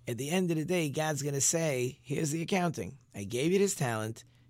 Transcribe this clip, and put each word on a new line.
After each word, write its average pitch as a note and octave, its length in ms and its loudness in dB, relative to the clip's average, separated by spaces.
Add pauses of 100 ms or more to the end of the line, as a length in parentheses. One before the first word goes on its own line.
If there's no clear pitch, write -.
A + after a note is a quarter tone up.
at A#2+ 100 -2
the C#3 120 -2
end F3+ 220 2
of D#3+ 60 0
the D3+ 80 0
day, E3+ 240 2
God's D3+ 320 -2
gonna C#3+ 200 -2
say, C#3 600 0
"Here's D3 280 -2
the E3 100 -2
accounting. E3 560 0 (180)
I G2+ 80 -6
gave B2 280 0
you G3 80 6
this G3 160 2
talent. A2+ 500 -2 (240)